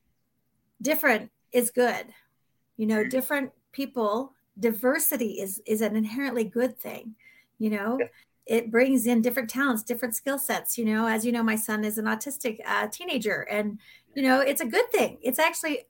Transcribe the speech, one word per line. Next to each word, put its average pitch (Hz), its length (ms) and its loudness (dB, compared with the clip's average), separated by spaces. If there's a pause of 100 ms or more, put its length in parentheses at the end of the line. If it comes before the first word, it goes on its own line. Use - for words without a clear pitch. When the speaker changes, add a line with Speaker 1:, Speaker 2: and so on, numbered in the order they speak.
(840)
Speaker 1:
different 277 480 0 (220)
is 240 180 2
good. 240 360 0 (720)
You 220 100 -2
know, 214 160 2
Speaker 2:
Mm-hmm. 254 80 -2
Speaker 1:
different 262 420 -2 (180)
people, 240 640 -2 (260)
diversity 240 840 0
is, 190 260 -8
is 214 160 0
an 208 120 0
inherently 226 480 0
good 233 340 -2
thing, - 380 -12 (460)
you 220 100 2
know? 214 300 0
Speaker 2:
Yeah. 480 60 0 (400)
Speaker 1:
It 226 260 0
brings 247 340 4
in 240 160 4
different 240 260 -2
talents, 247 360 0
different 233 320 -4
skill 277 220 -2
sets, - 380 -4
you 233 80 0
know? 220 220 2
As 220 180 0
you 247 60 0
know, 233 140 2
my 220 100 4
son 214 300 -2
is 214 140 -2
an 214 80 -2
autistic, 220 600 -4
uh, 208 220 0
teenager, 220 540 -4
and, 208 360 -4 (360)
you 277 80 -2
know, 262 180 6
it's 277 200 2
a 311 60 -2
good 415 240 2
thing. 294 320 2
It's 254 160 0
actually 320 520 0